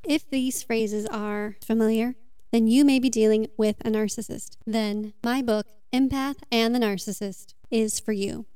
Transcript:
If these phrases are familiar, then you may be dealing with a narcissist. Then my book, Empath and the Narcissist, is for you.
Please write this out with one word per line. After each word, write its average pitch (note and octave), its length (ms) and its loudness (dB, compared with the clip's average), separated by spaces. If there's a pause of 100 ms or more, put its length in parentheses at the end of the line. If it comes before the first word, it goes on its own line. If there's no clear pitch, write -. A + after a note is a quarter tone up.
If D4+ 260 -2
these C4 320 -2
phrases G#3+ 460 -2
are G#3 580 -6
familiar, A3+ 500 2 (360)
then A3+ 160 4
you C4 180 8
may C4+ 140 6
be B3+ 100 2
dealing A3 380 4 (100)
with G#3+ 240 2
a - 80 -4
narcissist. - 760 -4
Then G#3+ 480 -4 (100)
my B3+ 180 -2
book, G#3+ 260 0 (240)
Empath C4+ 600 0
and A3+ 240 2
the B3 40 2
Narcissist, G3+ 760 -4 (160)
is A3 280 0
for - 140 -4
you. G3+ 320 -4 (100)